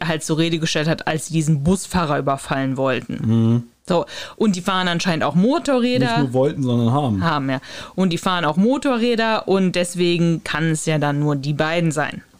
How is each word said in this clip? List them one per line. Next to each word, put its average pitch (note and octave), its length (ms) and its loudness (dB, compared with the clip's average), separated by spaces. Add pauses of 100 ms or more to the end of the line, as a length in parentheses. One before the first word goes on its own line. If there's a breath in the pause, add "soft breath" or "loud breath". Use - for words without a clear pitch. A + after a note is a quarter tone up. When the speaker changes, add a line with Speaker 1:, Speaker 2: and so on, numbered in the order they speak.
Speaker 1:
halt D#3+ 180 -2
zur D#3+ 140 -2
Rede E3 220 0
gestellt D#3 280 -2
hat, - 200 -2
als D#3 200 -4
sie D#3+ 60 -8
diesen D#3 300 2
Busfahrer E3+ 560 0
überfallen C3+ 580 -2
wollten. C3 480 -2
Speaker 2:
Mhm. A2+ 380 4 (240)
Speaker 1:
So, E3+ 180 2 (320 loud breath)
und G#3+ 180 2
die F3+ 60 -6
fahren F#3 260 0
anscheinend E3+ 380 0
auch C#3+ 100 0
Motorräder. B3 840 2
Speaker 2:
Nicht - 0 -
nur C3 140 0
wollten, C#3+ 300 2
sondern A#2+ 300 2
haben. B2 300 0
Speaker 1:
Haben, D3 260 0
ja. C3 100 -2 (360 loud breath)
Und F#3 180 2
die E3+ 60 -2
fahren F3+ 260 0
auch D3+ 100 0
Motorräder A3+ 920 2
und F#3 280 2
deswegen F3 680 0
kann D#3+ 260 -2
es D#3 160 -2
ja D#3 140 0
dann C#3+ 200 0
nur D3 160 0
die C#3+ 180 -4
beiden D#3+ 380 0
sein. C#3+ 300 -4 (180)